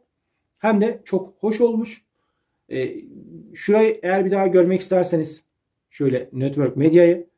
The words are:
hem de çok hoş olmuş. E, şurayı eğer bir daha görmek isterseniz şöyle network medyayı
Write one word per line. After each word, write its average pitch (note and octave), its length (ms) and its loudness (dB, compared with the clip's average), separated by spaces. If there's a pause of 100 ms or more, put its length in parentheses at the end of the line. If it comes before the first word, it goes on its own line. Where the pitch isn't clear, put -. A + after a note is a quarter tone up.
(600)
hem G#3 220 2
de A3+ 220 -2
çok F#3 360 -6
hoş A3 220 -4
olmuş. A3+ 440 0 (680)
E, C3 240 -6 (580)
şurayı G#3+ 500 0
eğer F#3 220 0
bir F#3+ 60 -4
daha G3 160 0
görmek F#3 340 2
isterseniz F3 640 -2 (460)
şöyle B2+ 440 -4
network C3+ 440 -4
medyayı E3+ 500 4 (100)